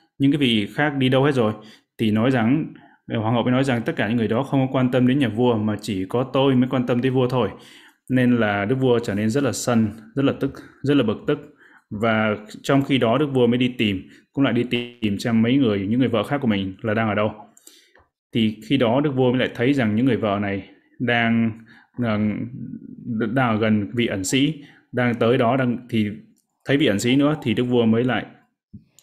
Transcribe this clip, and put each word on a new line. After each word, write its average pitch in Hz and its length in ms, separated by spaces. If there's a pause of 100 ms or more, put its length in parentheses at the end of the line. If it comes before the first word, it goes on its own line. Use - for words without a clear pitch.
(180)
những 139 140
cái 151 60
vị 113 360
khác 147 220
đi 131 120
đâu 135 160
hết 147 80
rồi? 113 200 (460)
Thì 110 120
nói 110 200
rằng, 131 440 (340)
hoàng 117 260
hậu 117 80
mới 127 100
nói 131 120
rằng 123 180
tất 160 140
cả 110 120
những 117 80
người 113 120
đó 113 140
không 135 240
có 131 60
quan 127 180
tâm 127 160
đến 127 120
nhà 131 100
vua 117 280
mà 107 240
chỉ 95 280
có 123 240
tôi 135 240
mới 123 140
quan 127 160
tâm 123 160
tới 131 80
vua 127 180
thôi. 123 220 (600)
Nên 123 260
là 104 280
đức 113 100
vua 131 240
trở 110 160
nên 107 160
rất 139 140
là 117 80
sân, 113 360 (260)
rất 135 100
là 123 160
tức, 139 120 (300)
rất 139 120
là 139 80
bực 107 240
tức. 147 300 (340)
Và 110 460 (260)
trong 139 200
khi 135 160
đó 120 200
đức 151 80
vua 131 200
mới 120 120
đi 123 200
tìm, 104 300 (240)
cũng 139 120
lại 117 80
đi 120 120 (360)
tìm 101 180
xem 113 240
mấy 120 140
người, 104 300
những 117 140
người 123 80
vợ 104 140
khác 139 180
của 135 80
mình 98 340
là 110 120
đang 110 140
ở 101 60
đâu. 104 200 (1000)
Thì 110 360
khi 143 80
đó 127 240
đức 151 100
vua 127 200
mới 127 80
lại 107 160
thấy 123 180
rằng 113 240
những 120 100
người 120 100
vợ 101 260
này 98 260 (300)
đang, 117 520 (480)
ờ, 113 200 (1120)
đang 131 160
ở 110 80
gần 107 380
vị 117 120
ẩn 98 180
sĩ, 147 380 (300)
đang 120 220
tới 120 240
đó, 123 180
đang, 123 220 (100)
thì 107 220 (540)
thấy 139 120
vị 147 100
ẩn 101 120
sĩ 123 180
nữa 143 260
thì 110 120
đức 123 100
vua 123 220
mới 113 180
lại 117 220 (760)